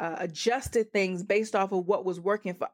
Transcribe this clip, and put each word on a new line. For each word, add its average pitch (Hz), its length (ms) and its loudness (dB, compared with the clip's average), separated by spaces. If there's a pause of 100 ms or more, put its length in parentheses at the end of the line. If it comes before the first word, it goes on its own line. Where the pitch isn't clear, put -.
uh, 165 180 -4
adjusted 226 720 -2
things 185 300 2
based 220 340 2
off 196 160 2
of 185 140 0
what 190 180 2
was 175 160 -2
working 196 320 0
for - 220 -4